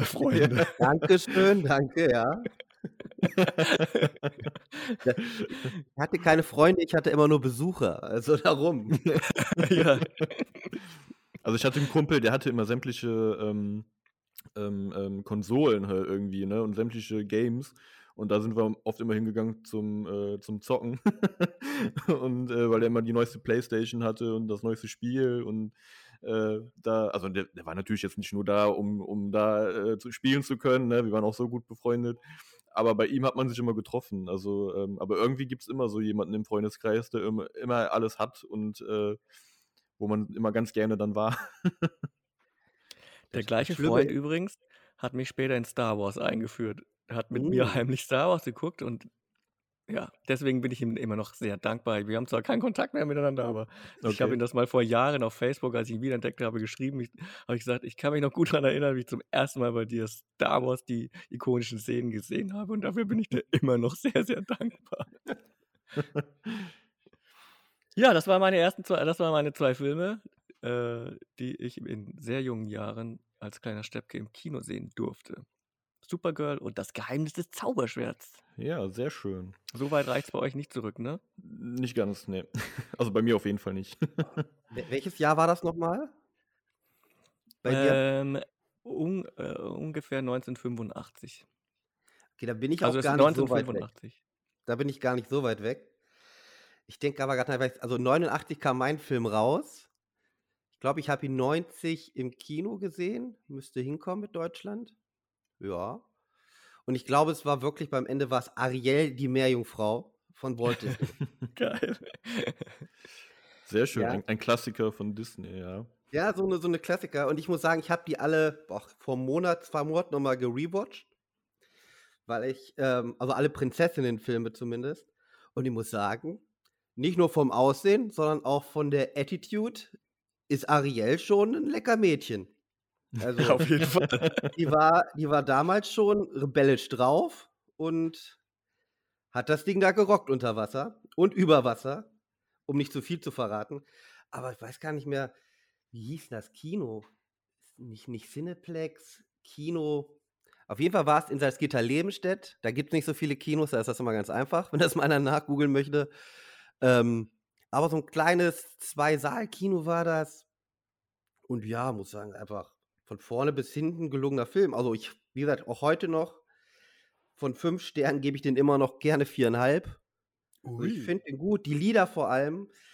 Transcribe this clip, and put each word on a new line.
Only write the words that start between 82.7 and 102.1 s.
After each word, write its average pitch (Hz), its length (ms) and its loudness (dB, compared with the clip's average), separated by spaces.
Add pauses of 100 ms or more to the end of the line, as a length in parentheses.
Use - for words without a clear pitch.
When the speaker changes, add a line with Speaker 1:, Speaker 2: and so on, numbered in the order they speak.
Speaker 2:
Also 120 140 0
bei 110 100 2
mir 113 140 4
auf 101 100 -2
jeden 101 120 -2
Fall 95 160 -6
nicht. 95 260 -10
<laughs> - 480 -4 (220)
Speaker 3:
Wel-, 120 200 -10
welches 139 280 -6
Jahr 151 180 4
war 160 100 6
das 175 160 2
nochmal? 170 480 -2 (1500)
Bei 123 80 0
dir? 135 240 4
Speaker 1:
Ähm, 135 460 0 (440)
un-, 185 400 -4 (120)
äh, - 220 -8
ungefähr 151 640 -8
neunzehnhundertfünfundachtzig. 123 1300 -8 (880)
Speaker 3:
Okay, - 120 -10
da 120 80 -4
bin 131 180 -2
ich 170 120 0
Speaker 1:
Also 127 140 4
Speaker 3:
auch - 20 2
Speaker 1:
es 131 60 -2
ist 143 100 4
Speaker 3:
gar - 0 - (120)
nicht 160 80 2
so 135 120 2
weit 123 200 2
weg. 113 60 -6
Speaker 1:
neunzehnhundertfünfundachtzig. - 500 -10 (420)
Speaker 3:
Da 120 100 -2
bin 143 120 -2
ich 135 120 -8
gar 127 140 0
nicht 123 140 -6
so 139 160 -2
weit 110 180 -2
weg. 120 260 -6 (1000)
Ich - 120 -20
denk 143 220 -4
aber 135 160 -2
grad 127 120 0
nach, 131 120 -2 (200)
also 123 160 -4
neunundachtzig 147 640 0
kam 131 160 0
mein 139 220 -2
Film 123 260 -2
raus. 113 640 0 (840)
Ich - 100 -20
glaub, 139 180 0
ich 147 100 -6
hab 143 140 -2
ihn 135 120 -4
neunzig 160 800 -2